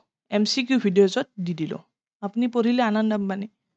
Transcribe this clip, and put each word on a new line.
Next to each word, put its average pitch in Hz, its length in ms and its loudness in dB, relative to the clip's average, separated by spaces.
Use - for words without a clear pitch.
এম 214 140 2
চি 262 180 -2
কিউ 254 160 2
ভিডিঅ'জত 196 480 2
দি 175 160 -4
দিলোঁ। 156 240 -8
আপুনি 226 260 -2
পঢ়িলে 240 340 0
আনন্দ 220 300 0
আম্বানী, 202 340 -4